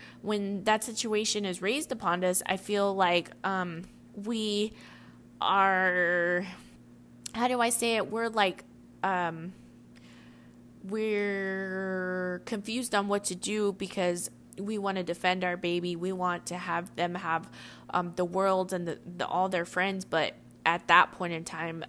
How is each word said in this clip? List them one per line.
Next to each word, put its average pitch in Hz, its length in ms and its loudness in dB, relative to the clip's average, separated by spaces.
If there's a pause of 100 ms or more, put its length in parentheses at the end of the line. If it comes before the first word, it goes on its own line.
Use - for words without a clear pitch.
(220)
when 202 420 -2
that 214 200 2
situation 214 600 -2
is 180 180 -4
raised 247 280 0
upon 185 320 0
us, 180 240 2
I 196 100 0
feel 202 380 0
like, 175 360 4 (120)
um, 180 420 -2 (300)
we 214 600 -2 (640)
are, 180 1080 4 (880)
how 240 140 2
do 247 120 0
I 233 100 2
say 233 260 2
it? 208 140 0
We're 226 180 -2
like, 208 360 2 (380)
um, 175 520 -2 (1300)
we're 190 1600 -2
confused 226 500 -4
on 202 140 2
what 202 160 0
to 180 100 -2
do 202 380 0
because 180 580 -2 (280)
we 202 180 -4
wanna 196 260 -2
defend 180 420 0
our 175 120 0
baby. 175 400 -2
We 180 160 -2
want 180 340 -2
to 175 120 -6
have 175 360 -4
them 175 200 0
have, 165 360 -2 (380)
um, 175 280 -2
the 180 100 2
world 185 480 2
and 175 120 -2
the, 160 120 -4 (180)
the, 170 100 -2
all 185 220 2
their 175 160 0
friends. 190 400 -2
But 156 300 0 (320)
at 170 220 0
that 170 240 10
point 175 200 -4
in 165 100 -4
time, 165 460 -6